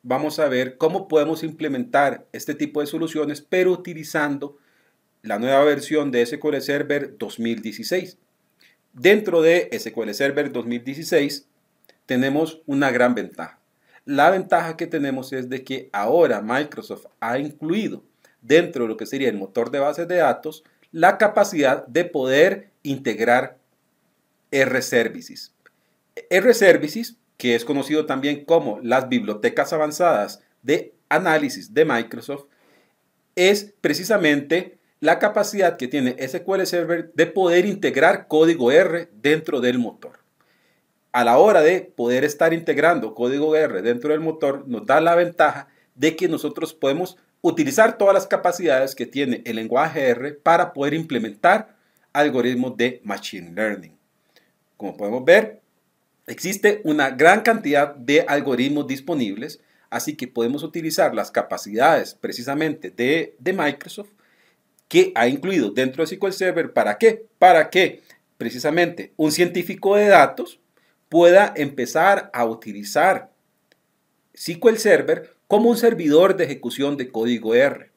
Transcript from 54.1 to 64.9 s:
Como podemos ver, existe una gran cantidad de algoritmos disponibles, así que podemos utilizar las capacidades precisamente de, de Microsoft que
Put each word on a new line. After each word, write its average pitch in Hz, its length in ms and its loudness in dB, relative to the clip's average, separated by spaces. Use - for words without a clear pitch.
Como 95 200 -12
podemos 113 280 -6
ver, 202 360 4
existe 202 560 -2
una 151 260 0
gran 165 300 6
cantidad 147 560 0
de 139 240 2
algoritmos 139 640 -2
disponibles, 131 760 -6
así 120 240 -6
que 120 140 -10
podemos 123 340 -4
utilizar 160 540 -2
las 101 160 -6
capacidades 110 840 0
precisamente 143 800 -8
de, 143 480 -2
de 151 140 -4
Microsoft 160 560 -8
que 180 300 4